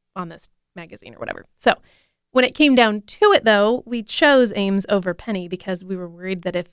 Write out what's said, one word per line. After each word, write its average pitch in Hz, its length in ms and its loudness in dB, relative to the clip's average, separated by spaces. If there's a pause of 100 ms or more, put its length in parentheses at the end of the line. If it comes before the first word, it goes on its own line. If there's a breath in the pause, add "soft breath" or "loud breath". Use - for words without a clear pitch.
(140)
on 180 140 -10
this 160 200 -20 (280)
magazine 170 380 -20
or - 40 -20
whatever. - 280 -12 (100)
So - 180 0 (580)
when 254 120 2
it - 100 -4
came 294 200 4
down 220 280 2
to - 300 2
it, - 120 0
though, 220 420 2
we 233 160 -8
chose 262 520 2
Ames 196 340 -2
over 185 260 -2
Penny 185 340 -8
because 180 340 -8
we 185 140 -8
were 180 120 -10
worried 175 340 -10
that 175 140 -6
if 175 160 -6